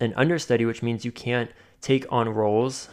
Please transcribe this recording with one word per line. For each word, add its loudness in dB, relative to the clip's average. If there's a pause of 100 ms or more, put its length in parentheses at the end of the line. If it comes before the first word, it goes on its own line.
an 0
understudy, 2
which -2
means -4
you -6
can't -4 (300)
take 0
on 2
roles, 0